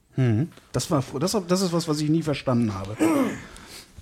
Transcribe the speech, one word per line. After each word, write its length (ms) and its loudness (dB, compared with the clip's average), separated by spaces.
Mhm. 300 4
Das 200 -4
war 100 2
fr-, 180 -6
das, 160 0
das 160 2
ist 120 0
was, 160 0
was 100 0
ich 100 0
nie 140 4
verstanden 500 0
habe. 220 -8